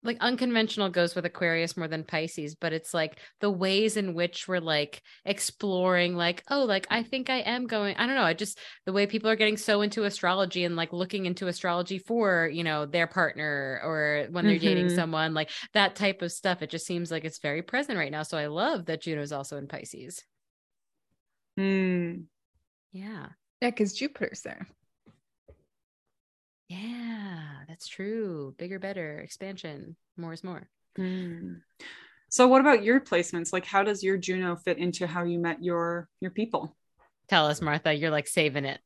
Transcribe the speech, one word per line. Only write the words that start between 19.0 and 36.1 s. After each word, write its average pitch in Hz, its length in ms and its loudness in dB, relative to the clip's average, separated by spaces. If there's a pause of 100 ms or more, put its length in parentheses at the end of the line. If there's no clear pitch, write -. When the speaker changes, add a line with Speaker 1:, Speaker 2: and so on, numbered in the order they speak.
Speaker 1:
Juno's 147 280 -4
also 143 260 -8
in 143 120 -10
Pisces. - 560 -14 (1300)
Speaker 2:
Mm. 185 680 2 (680)
Speaker 1:
Yeah. 190 380 -12 (320)
Speaker 3:
Yeah, 247 100 2
'cause 214 240 0
Jupiter's - 480 -6
there. - 240 -12 (2000)
Speaker 1:
Yeah, 196 960 -8
that's 160 180 -16
true. 190 680 -4
Bigger, 185 220 -8
better, 185 400 -6
expansion, 165 760 -12 (220)
more 170 160 -10
is 165 100 -14
more. 180 260 -10 (300)
Speaker 2:
Mm. 180 640 -6 (680)
So 247 180 8
what 262 140 10
about 262 200 8
your 233 160 6
placements? 175 540 0
Like, 180 140 0
how 196 160 4
does 202 200 0
your 190 140 2
Juno 185 400 -2
fit 175 220 -2
into 175 280 -2
how 175 180 -2
you 175 140 0
met 170 240 -2
your, 170 460 -2 (120)